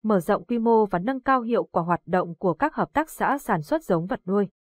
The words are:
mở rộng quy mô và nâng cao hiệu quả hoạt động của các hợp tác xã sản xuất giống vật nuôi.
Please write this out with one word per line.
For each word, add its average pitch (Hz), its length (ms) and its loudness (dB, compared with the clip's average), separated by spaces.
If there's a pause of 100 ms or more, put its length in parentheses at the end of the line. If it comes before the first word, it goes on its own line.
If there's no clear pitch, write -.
mở 208 180 2
rộng 202 240 -2
quy 240 140 -2
mô 226 280 4
và 180 120 -2
nâng 254 220 -4
cao 262 200 2
hiệu 226 240 0
quả - 180 -2
hoạt 170 240 0
động 170 280 -2
của 175 200 -2
các 311 200 -2
hợp 190 180 -4
tác 302 180 -2
xã 277 280 -2
sản 185 240 -2
xuất 311 220 -4
giống 170 220 0
vật 233 200 -6
nuôi. 202 220 0 (140)